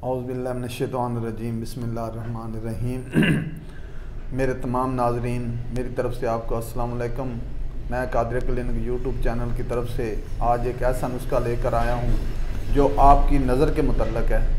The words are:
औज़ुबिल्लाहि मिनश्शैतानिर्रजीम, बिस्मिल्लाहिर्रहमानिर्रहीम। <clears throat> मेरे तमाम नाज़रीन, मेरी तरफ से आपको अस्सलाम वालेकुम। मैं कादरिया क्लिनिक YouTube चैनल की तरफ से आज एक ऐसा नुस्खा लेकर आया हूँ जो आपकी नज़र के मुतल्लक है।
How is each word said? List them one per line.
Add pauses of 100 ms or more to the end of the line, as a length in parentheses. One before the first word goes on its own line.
औज़ुबिल्लाहि
मिनश्शैतानिर्रजीम,
बिस्मिल्लाहिर्रहमानिर्रहीम। (720)
<clears throat>
मेरे
तमाम
नाज़रीन, (320)
मेरी
तरफ
से
आपको
अस्सलाम
वालेकुम। (640)
मैं
कादरिया
क्लिनिक
YouTube
चैनल
की
तरफ
से (380)
आज
एक
ऐसा
नुस्खा
लेकर
आया
हूँ (640)
जो (140)
आपकी
नज़र
के
मुतल्लक
है। (180)